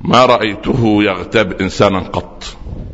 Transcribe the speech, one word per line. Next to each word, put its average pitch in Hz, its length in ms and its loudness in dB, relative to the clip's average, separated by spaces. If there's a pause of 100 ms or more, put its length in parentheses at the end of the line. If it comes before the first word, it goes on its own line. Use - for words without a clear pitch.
ما 127 220 4
رأيته 107 760 0
يغتاب 95 580 0
إنسانا 98 380 2
قط، - 580 -8 (380)